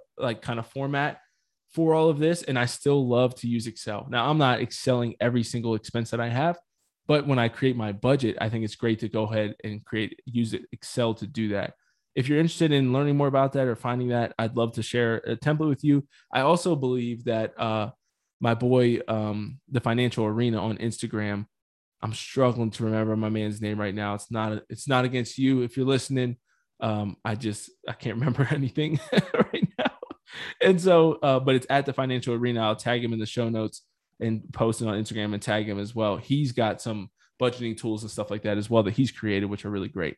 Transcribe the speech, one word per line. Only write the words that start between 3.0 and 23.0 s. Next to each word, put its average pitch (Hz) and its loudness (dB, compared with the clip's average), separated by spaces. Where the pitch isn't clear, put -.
love 123 4
to - -6
use 117 -2
Excel. 107 -10
Now, 123 2
I'm 156 4
not 127 4
Excelling 120 0
every 120 2
single 113 -2
expense 110 -6
that 117 -2
I 117 -4
have, 151 0
but 147 4
when 139 4
I 117 4
create 131 0
my 110 -4
budget, 123 2
I 110 -2
think 113 -2
it's 107 -6
great 113 0
to 110 -4
go 110 -2
ahead 107 -2
and 104 -8
create, - -6
use 117 -2
it, - -6
Excel 117 -2
to 104 -8
do 110 -2
that. 98 -4
If 127 0
you're 147 4
interested 165 2
in 135 4
learning 143 2
more 143 4
about 135 4
that 135 0
or 117 0
finding 123 -2
that, 120 0
I'd 113 0
love 117 0
to 117 -6
share 117 0
a - -4
template 156 0
with 143 0
you. 143 4
I 127 2
also 165 4
believe 120 -2
that, 110 -2
uh, 110 -2
my 117 4
boy, 123 4
um, 107 -4
The 123 0
Financial 117 0
Arena 110 0
on 110 -2
Instagram, 107 -4
I'm 107 -4
struggling 117 0
to 117 -4
remember 110 0